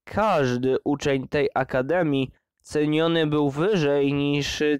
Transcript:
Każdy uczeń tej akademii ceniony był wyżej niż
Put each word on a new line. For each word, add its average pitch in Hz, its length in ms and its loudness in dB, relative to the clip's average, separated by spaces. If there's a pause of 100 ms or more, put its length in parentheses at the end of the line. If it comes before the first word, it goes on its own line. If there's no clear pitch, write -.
Każdy 131 800 0
uczeń 139 440 -2
tej 143 260 0
akademii 135 800 0 (300)
ceniony 156 680 0
był 147 220 0
wyżej 143 640 0
niż 143 500 -2 (160)